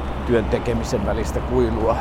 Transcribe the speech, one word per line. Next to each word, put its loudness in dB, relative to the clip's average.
työn 4
tekemisen 0
välistä -2
kuilua 2